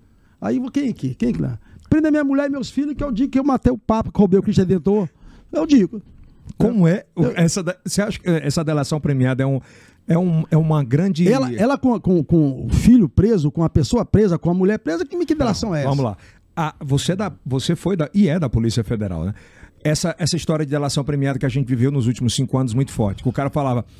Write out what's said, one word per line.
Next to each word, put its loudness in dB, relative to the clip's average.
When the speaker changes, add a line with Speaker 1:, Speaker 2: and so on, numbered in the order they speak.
Speaker 1:
Aí, -2
quem -2
que? -6
Quem -2
que -4
lá? -4
Prende 4
a 4
minha 2
mulher 0
e -4
meus -6
filhos, -4
que -8
é -4
o -4
dia 0
que 0
eu 0
matei 2
o -4
Papa, -2
que -10
roubei 4
o -2
Cristo 0
Redentor. 0
Eu -2
digo. 2
Speaker 2:
Como 2
é? 0
O 0
Speaker 1:
Eu 0
Speaker 2:
essa 0
da, -6
você -2
acha -4
que -8
essa 0
delação -2
premiada 0
é 0
um, -2
é 2
um, 0
é 4
uma 2
grande 0
Speaker 1:
Ela, 0
ela 0
com, 0
com, 2
com 2
o -4
filho 6
preso, 2
com -2
a 2
pessoa 0
presa, 2
com -2
a 2
mulher 0
presa, -4
que, -6
que 0
delação -2
Speaker 2:
Não, -2
Speaker 1:
é -2
essa? -2
Speaker 2:
vamos 0
lá. -4
A, -4
você -2
é -2
da, -6
você -2
foi -2
da, -2
e 4
é 0
da -2
Polícia 0
Federal, -6
né? -4
Essa, -2
essa 0
história -2
de -6
delação -2
premiada -2
que -4
a 2
gente -2
viveu 0
nos 0
últimos -2
cinco -2
anos 0
muito -2
forte, -4
que 0
o -4
cara -4
falava, -2